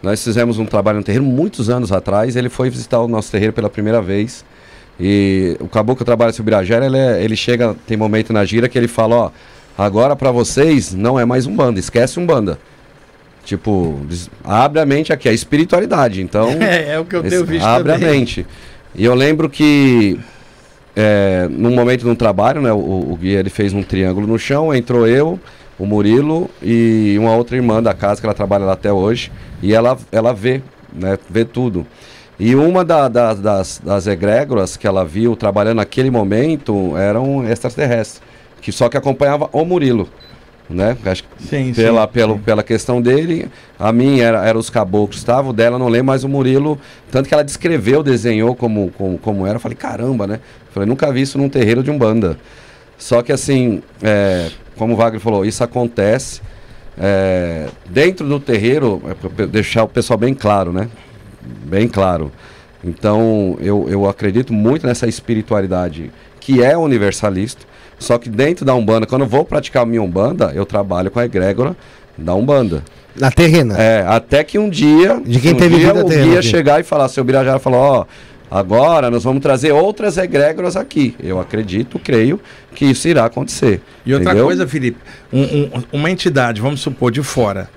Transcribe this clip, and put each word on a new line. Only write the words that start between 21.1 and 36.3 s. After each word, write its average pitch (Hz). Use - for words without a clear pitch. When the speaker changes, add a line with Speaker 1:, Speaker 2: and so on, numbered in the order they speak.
Speaker 1:
num 110
momento 123
de 120
um 117
trabalho, 110
né, 117
o, 107
o 85
guia, 95
ele 95
fez 101
um 98
triângulo 95
no 113
chão, 147
entrou 120
eu, 151
o 98
Murilo 117
e 110
uma 113
outra 120
irmã 117
da 110
casa, 101
que 113
ela 104
trabalha 101
lá 95
até 104
hoje, 101
e 101
ela, 120
ela 113
vê, 123
né, 92
vê 110
tudo. 113
E 113
uma 175
da, 156
da, 113
das, 98
das 98
egrégoras 104
que -
ela 95
viu 110
trabalhando 107
naquele 127
momento 107